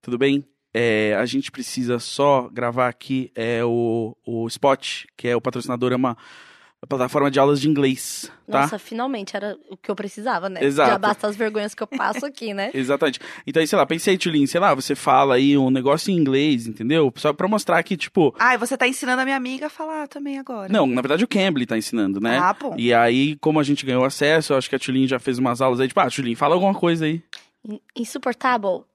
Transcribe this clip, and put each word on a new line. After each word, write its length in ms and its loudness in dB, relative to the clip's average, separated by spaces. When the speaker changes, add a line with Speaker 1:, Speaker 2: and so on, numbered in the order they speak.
Speaker 1:
Tudo 160 -6
bem? 260 0
É, 460 0
a 80 0
gente 240 -4
precisa 480 -4
só 520 0
gravar 380 -2
aqui, 460 -6
é, 280 -2
o, 540 -2
o 220 -6
spot, 560 -2
que 100 -6
é 80 2
o 40 0
patrocinador, 520 -2
é 40 0
uma 200 0
plataforma 420 0
de 80 0
aulas 220 4
de 80 0
inglês, 640 0
tá? 120 2
Speaker 2:
Nossa, 160 -2
finalmente, 580 -8
era 180 -6
o 80 -18
que 140 -12
eu 40 0
precisava, 540 -6
né? 160 -4
Speaker 1:
Exato. 280 4
Speaker 2:
Já 60 2
basta 280 0
as 100 -4
vergonhas 380 -4
que 80 -10
eu 40 -8
passo 380 -4
aqui, 300 -10
né? 160 -6
Speaker 1:
<laughs> 40 -16
Exatamente. 460 -2
Então 140 2
aí, 60 2
sei 100 0
lá, 80 6
pensei, 320 0
Tulin, 300 2
sei 140 0
lá, 140 4
você 200 -4
fala 400 4
aí 240 6
um 100 4
negócio 420 2
em 60 2
inglês, 500 2
entendeu? 500 2
Só 180 0
pra 120 -2
mostrar 360 2
que, 160 -4
tipo 400 2
Speaker 3:
Ai, 180 4
você 220 -4
tá 100 2
ensinando 320 -2
a 60 0
minha 100 -2
amiga 300 -6
a 40 -6
falar 380 -10
também 300 -10
agora. 340 -8
Speaker 1:
Não, 140 4
na 160 0
verdade 200 2
o 60 0
Cambly 380 2
tá 100 -2
ensinando, 420 -2
né? 200 0
Speaker 3:
Ah, 200 2
bom. 200 -6
Speaker 1:
E 160 4
aí, 480 4
como 180 2
a 20 2
gente 220 0
ganhou 220 0
acesso, 480 0
eu 20 4
acho 140 -2
que 60 -2
a 20 0
Tulin 280 0
já 120 0
fez 200 -2
umas 220 0
aulas 200 2
aí, 80 2
tipo, 120 0
ah, 100 4
Tulin, 240 -4
fala 200 2
alguma 200 2
coisa 300 0
aí. 180 -2
Speaker 2:
In-, 120 -12
insuportável. 1000 -4